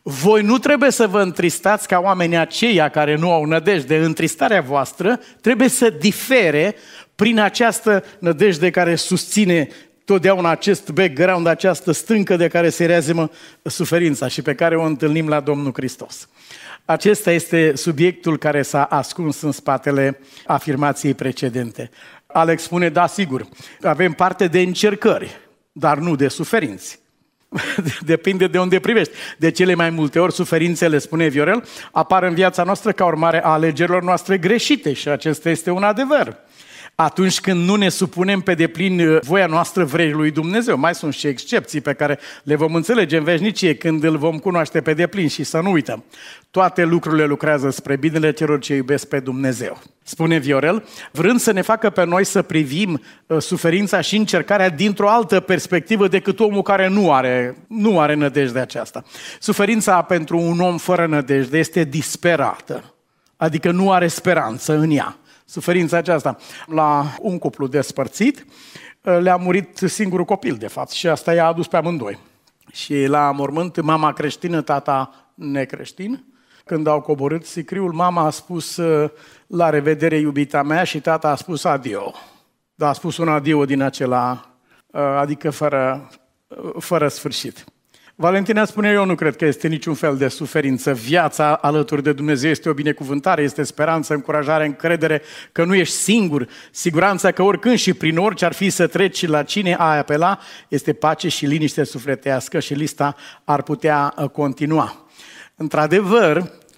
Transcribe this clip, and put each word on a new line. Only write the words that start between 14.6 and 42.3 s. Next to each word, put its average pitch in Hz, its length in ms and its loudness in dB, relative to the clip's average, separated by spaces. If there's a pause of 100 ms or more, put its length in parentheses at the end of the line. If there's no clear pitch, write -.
o 165 80 0
întâlnim 156 440 0
la 147 120 0
Domnul 143 340 -2
Hristos. - 560 -10 (560)
Acesta 185 460 2
este 165 440 2
subiectul 165 600 0
care 147 240 0
s-a 143 220 0
ascuns 147 580 -4
în 151 100 -4
spatele 139 680 -2 (260)
afirmației 143 680 -2
precedente. 123 760 -6 (360)
Alex 165 380 0
spune, 175 260 0
"Da, 170 180 2
sigur, 131 400 -4 (340)
avem 170 300 2
parte 180 360 2
de 165 120 2
încercări, 196 760 0 (340)
dar 151 260 0
nu 160 180 -2
de 139 120 2
suferinți." 127 720 -4 (500)
<laughs> - 560 -6
Depinde 180 420 2
de 175 120 0
unde 185 200 2
privești. 220 340 0 (240)
De 160 140 2
cele 185 220 2
mai 165 160 2
multe 160 300 0
ori, 170 140 2
suferințele, 165 640 0
spune 160 300 0
Viorel, 151 360 0 (280)
apar 180 320 2
în 180 100 0
viața 180 300 2
noastră 196 280 0
ca 185 140 0
urmare 165 380 2
a 170 40 2
alegerilor 165 560 2
noastre 185 340 0
greșite 185 560 0
și - 160 -6
acesta 147 400 -2
este 165 220 -2
un 190 120 -2
adevăr. 226 540 0 (580)
Atunci 175 440 2
când 175 260 0
nu 196 100 2
ne 202 140 2
supunem 185 500 -2
pe 180 140 0
deplin, 165 540 0
uh, 156 140 6
voia 175 240 2
noastră 170 380 0
vrei 156 280 0
lui 151 200 0
Dumnezeu. 165 460 0
Mai 165 180 0
sunt 147 180 -6
și - 140 -6
excepții 147 540 -4
pe 143 120 -4
care 147 260 -2 (240)